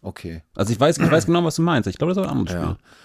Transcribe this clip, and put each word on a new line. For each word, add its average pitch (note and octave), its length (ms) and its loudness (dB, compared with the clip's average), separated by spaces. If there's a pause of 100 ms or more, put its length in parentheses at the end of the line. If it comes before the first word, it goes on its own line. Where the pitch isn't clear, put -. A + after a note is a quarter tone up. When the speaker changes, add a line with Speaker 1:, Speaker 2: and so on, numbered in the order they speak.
Speaker 1:
okay. E2 400 -12 (120)
Speaker 2:
Also G#2+ 180 0
ich A2 80 -2
weiß, D#3 180 4
ich E3 120 4
weiß D#3+ 160 4
genau, F3 180 2
was D#3+ 120 -2
du E3 60 0
meinst. D3+ 260 0
Ich F#2 100 -6
glaub, D#3+ 120 0
das F#3 80 -2
ist F#3+ 60 0
aber D3 80 -4
ein C3+ 60 -2
anderes F#2 160 -2
Speaker 1:
Ja. E2+ 100 -4
Speaker 2:
Spiel. F2 120 -4 (280)